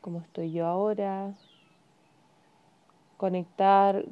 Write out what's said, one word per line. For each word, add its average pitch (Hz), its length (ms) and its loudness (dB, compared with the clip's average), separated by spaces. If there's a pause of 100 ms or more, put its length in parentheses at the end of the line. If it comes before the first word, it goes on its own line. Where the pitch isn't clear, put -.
como 170 180 -10
estoy 165 320 -8
yo 170 160 -2
ahora. 196 680 -4 (1800)
Conectar 196 960 2